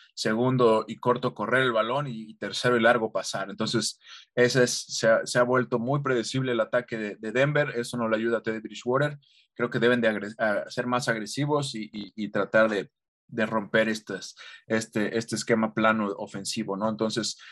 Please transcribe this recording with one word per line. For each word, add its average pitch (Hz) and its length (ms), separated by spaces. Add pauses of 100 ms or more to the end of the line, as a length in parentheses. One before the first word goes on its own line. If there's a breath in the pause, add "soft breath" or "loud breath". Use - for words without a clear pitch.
(140 loud breath)
segundo 117 720
y 113 120
corto 123 360
correr 110 280
el 127 100
balón 117 340
y, 110 240
y - 60
tercero 120 400
y 117 40
largo 113 300
pasar. 98 400
Entonces, 107 480 (380 loud breath)
ese 123 260
es, 120 80
se - 380
ha, 110 180
se - 140
ha - 20
vuelto 123 380
muy 139 220
predecible 131 500
el 113 80
ataque 117 360
de, 104 200
de 110 160
Denver, 143 420
eso 120 220
no 117 120
le 110 80
ayuda 113 220
a 104 40
Teddy 110 180
Bridgewater, 123 580 (360 soft breath)
creo 120 160
que 120 100
deben 120 200
de 113 80
agre-, 107 300
a, 107 320
ser 123 160
más 123 220
agresivos 135 640
y, 107 180
y, 104 220
y 104 140
tratar 107 420
de, 98 220 (340)
de 110 200
romper 110 420
estas, 101 480 (320 loud breath)
este, 110 500
este 113 160
esquema 110 400
plano 110 420
ofensivo, 101 600
¿no? 107 120
Entonces, 110 520 (120)